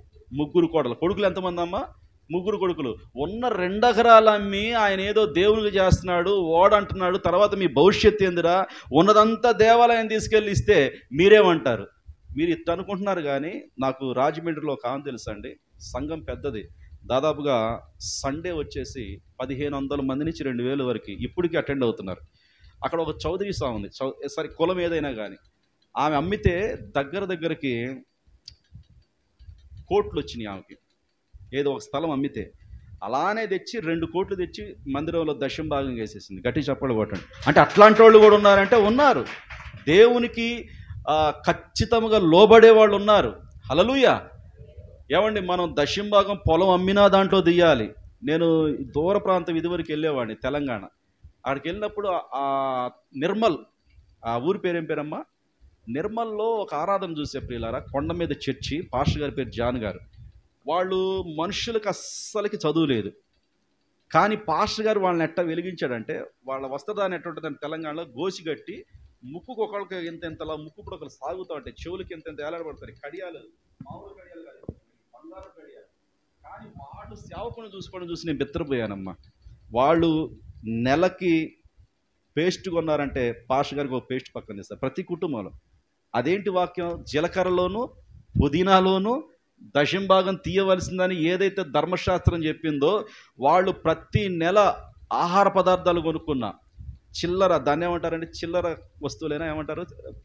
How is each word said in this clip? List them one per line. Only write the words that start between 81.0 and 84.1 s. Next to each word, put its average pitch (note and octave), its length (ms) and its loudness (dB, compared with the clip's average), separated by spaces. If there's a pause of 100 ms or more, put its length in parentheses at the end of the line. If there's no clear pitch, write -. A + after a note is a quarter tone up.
పేస్ట్ F#3 320 -2
కొన్నారంటే C#3+ 800 -4
పాస్టర్ C#3 280 -2
గారికి C#3 160 -6
ఒక B2 180 -6